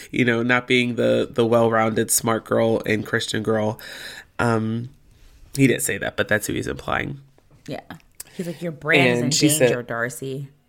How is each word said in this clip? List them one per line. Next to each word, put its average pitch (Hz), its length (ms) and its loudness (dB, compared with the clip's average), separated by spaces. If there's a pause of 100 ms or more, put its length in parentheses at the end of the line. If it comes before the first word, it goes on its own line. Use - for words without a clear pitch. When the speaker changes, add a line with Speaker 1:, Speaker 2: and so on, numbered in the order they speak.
(120)
Speaker 1:
you 123 140 2
know, 117 180 2
not 123 240 0
being 123 280 2
the, 117 360 2
the 120 140 2
well-rounded 113 680 2
smart 113 340 0
girl 113 400 2
and 107 200 0
Christian 110 380 -4
girl." 110 360 -2 (600)
Um, 113 500 0 (680)
he 135 120 4
didn't - 160 0
say 98 160 -2
that, - 180 -6
but 104 100 0
that's 104 200 0
who - 60 -2
he's - 140 -4
implying. 139 540 -6 (460)
Speaker 2:
Yeah. - 120 -8 (540)
He's 175 140 -10
like, 170 140 -10
"Your 170 120 -6
brand 143 500 2
Speaker 1:
And 123 100 0
Speaker 2:
is - 60 0
Speaker 1:
she 151 80 4
Speaker 2:
in 147 120 2
danger, 127 160 4
Speaker 1:
said 120 120 -8
Speaker 2:
Darcy." 131 600 -6 (200)